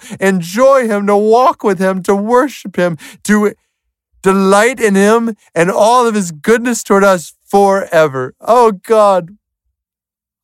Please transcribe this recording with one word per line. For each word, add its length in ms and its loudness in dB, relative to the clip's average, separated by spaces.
enjoy 680 0
him, 200 -4
to 80 2
walk 480 0
with 160 -2
him, 240 -2
to 100 0
worship 600 -2
him, 220 -2
to 300 0
delight 600 0
in 140 0
him 400 0
and 160 -4
all 340 2
of 80 -2
his 180 -6
goodness 520 -2
toward 220 0
us 360 -2
forever. 1000 0
Oh 320 2
God, 640 0